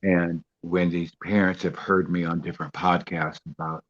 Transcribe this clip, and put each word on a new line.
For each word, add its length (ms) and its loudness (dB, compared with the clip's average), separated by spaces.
And 400 2
when 280 2
these 240 -2
parents 400 2
have 140 -2
heard 320 2
me 160 0
on 160 -2
different 320 -8
podcasts 760 -2
about 420 -8